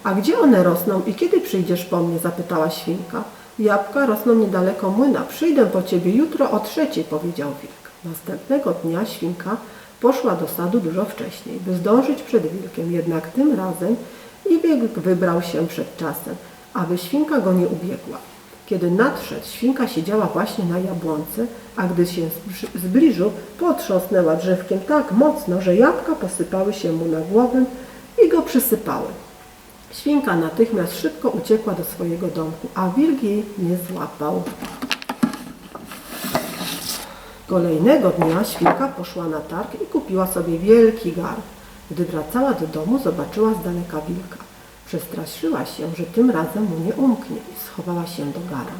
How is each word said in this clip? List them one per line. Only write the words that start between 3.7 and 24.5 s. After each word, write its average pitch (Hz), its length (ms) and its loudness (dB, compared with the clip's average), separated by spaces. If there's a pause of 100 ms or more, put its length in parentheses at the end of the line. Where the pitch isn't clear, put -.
rosną 226 300 4
niedaleko 190 540 2
młyna. 226 320 4
Przyjdę 285 440 4
po 185 180 0
ciebie 180 280 2
jutro 277 400 2
o 208 80 2
trzeciej”, - 440 -2
powiedział 151 460 -4 (120)
wilk. - 240 -18 (200)
Następnego 190 680 -2 (100)
dnia 170 220 -2
świnka 180 520 -6 (440)
poszła 233 340 4
do 165 120 -4
sadu 180 320 -2
dużo 180 260 -2
wcześniej, - 540 -10
by 185 160 -4
zdążyć 240 460 2
przed 214 300 0
wilkiem, 170 400 -6
jednak 165 360 -2
tym 285 280 2
razem 185 400 -2 (540)
i 330 120 4
wilk 262 300 2
wybrał 180 500 2
się 165 260 -2
przed - 300 -8
czasem, - 380 -6 (400)
aby 175 220 -2
świnka 294 440 0
go 185 120 2
nie 180 140 4
ubiegła. - 500 -6 (480)
Kiedy 175 260 0
nadszedł, 202 560 0
świnka 262 400 0
siedziała 196 380 0
właśnie 196 400 -2
na 175 140 0
jabłonce, 170 680 -4 (280)
a 185 120 0
gdy 175 200 2
się 175 140 -4
zbrzy-, - 540 -6
zbliżył, 202 560 4 (280)
potrząsnęła 185 760 2
drzewkiem 185 440 0